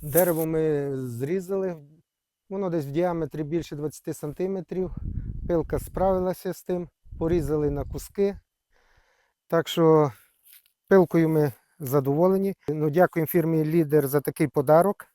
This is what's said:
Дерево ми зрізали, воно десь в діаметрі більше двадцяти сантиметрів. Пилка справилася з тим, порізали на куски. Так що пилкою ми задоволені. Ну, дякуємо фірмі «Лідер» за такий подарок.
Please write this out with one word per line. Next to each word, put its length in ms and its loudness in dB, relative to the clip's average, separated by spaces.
Дерево 320 4
ми 520 -2
зрізали, 800 -6
воно 200 -6
десь 160 -2
в 60 -10
діаметрі 520 -4
більше 320 -6
двадцяти 380 -8
сантиметрів. 800 -6
Пилка 320 -2
справилася 760 -2
з 100 -14
тим, 260 -6
порізали 500 0
на 160 -4
куски. 520 -4
Так 200 2
що 440 6
пилкою 420 4
ми 220 2
задоволені. 760 0
Ну, 220 -2
дякуємо 380 2
фірмі 380 2
«Лідер» 420 2
за 140 0
такий 260 -2
подарок. 680 2